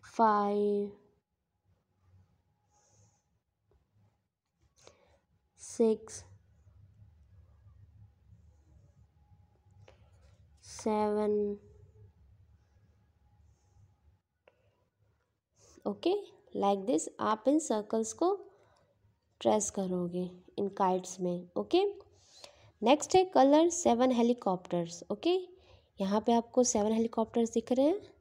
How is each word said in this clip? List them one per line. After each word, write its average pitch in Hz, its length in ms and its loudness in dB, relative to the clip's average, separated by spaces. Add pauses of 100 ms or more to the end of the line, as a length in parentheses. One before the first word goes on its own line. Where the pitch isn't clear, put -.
(160)
फाइव, 208 720 0 (4000)
सिक्स, - 640 -2 (4000)
सेवन, 214 680 -2 (4000)
ओके, 262 280 -2 (420)
like 196 300 0
this। 294 220 0 (120)
आप 214 280 -2
इन 294 100 4
सर्कल्स 220 540 -4
को 370 220 0 (1080)
ट्रेस 214 300 0
करोगे 180 600 -4 (280)
इन 202 100 -4
काइट्स 185 520 -2
में, 180 360 -4
ओके। 330 280 0 (1000)
नेक्स्ट 269 340 2
है 370 80 8
कलर 302 460 6
सेवन 247 420 2
हेलीकॉप्टर्स, 185 1000 -2
ओके। 330 280 -2 (600)
यहाँ 196 260 0
पे 233 60 2
आपको 233 320 2
सेवन 220 280 0
हेलीकॉप्टर्स 226 600 -2
दिख 233 200 -2
रहे 262 140 2
हैं 381 140 0 (200)